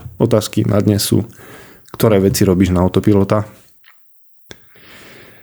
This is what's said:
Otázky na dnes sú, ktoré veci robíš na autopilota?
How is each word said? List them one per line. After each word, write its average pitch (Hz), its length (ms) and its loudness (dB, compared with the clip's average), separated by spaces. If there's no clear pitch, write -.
Otázky 113 480 -2
na 104 160 0
dnes 104 240 0
sú, 107 220 -2
ktoré 110 240 2
veci 98 300 0
robíš 90 260 2
na 87 80 0
autopilota? 98 640 0